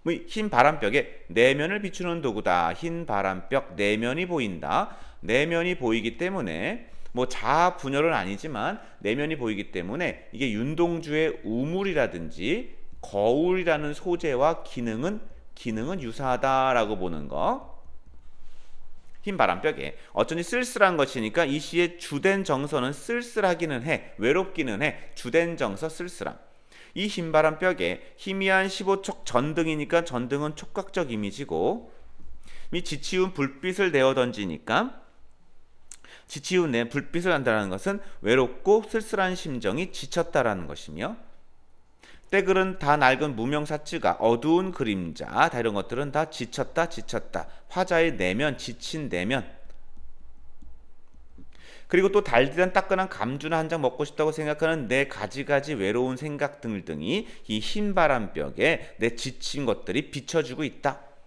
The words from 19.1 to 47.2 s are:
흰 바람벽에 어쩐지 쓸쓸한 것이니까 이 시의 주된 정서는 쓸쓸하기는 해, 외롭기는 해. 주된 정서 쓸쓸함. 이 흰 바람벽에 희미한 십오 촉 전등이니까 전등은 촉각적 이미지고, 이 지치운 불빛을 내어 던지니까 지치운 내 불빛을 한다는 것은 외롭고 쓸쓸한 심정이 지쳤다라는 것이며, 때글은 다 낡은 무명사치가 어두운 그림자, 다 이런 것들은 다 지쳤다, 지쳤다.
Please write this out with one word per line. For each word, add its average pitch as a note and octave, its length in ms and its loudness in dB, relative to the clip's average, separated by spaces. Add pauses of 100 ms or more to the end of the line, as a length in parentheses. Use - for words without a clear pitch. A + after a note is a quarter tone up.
흰 G3 160 -2
바람벽에 F#2 580 2 (180)
어쩐지 - 280 2
쓸쓸한 G#3+ 560 2
것이니까 C3 480 2
이 C#3+ 140 0
시의 E3+ 400 0
주된 F#3+ 440 2
정서는 C#3 500 0
쓸쓸하기는 F3+ 880 0
해, D3 340 -2
외롭기는 C#3 640 0
해. - 320 -4
주된 E3+ 420 0
정서 B2+ 340 -2
쓸쓸함. - 460 -8 (600)
이 F#3+ 100 0
흰 E3+ 260 -2
바람벽에 D#3 840 2
희미한 F#3+ 520 2
십오 G3 340 0
촉 - 200 -6
전등이니까 D#3 800 2
전등은 C#3+ 520 -2
촉각적 F3+ 560 -4
이미지고, G2+ 840 -2 (760)
이 F3 120 0
지치운 F#3 500 0
불빛을 F3+ 580 0
내어 C3 240 6
던지니까 A#2 840 0 (1300)
지치운 E3 460 0
내 A#2 160 2
불빛을 E3+ 440 0
한다는 A2+ 380 4
것은 G2+ 300 -2 (220)
외롭고 C3 680 4
쓸쓸한 G3 460 0
심정이 C3 560 -2
지쳤다라는 A#2+ 760 0
것이며, D#2+ 500 -8 (1120)
때글은 F#3+ 480 4
다 D3 180 6
낡은 C3+ 380 6
무명사치가 D3 800 0
어두운 D#3 580 4
그림자, F#2+ 800 0
다 C3 100 -2
이런 A2+ 160 0
것들은 B2 360 -4
다 D#3 200 0
지쳤다, C#3+ 560 -2
지쳤다. - 600 -4 (220)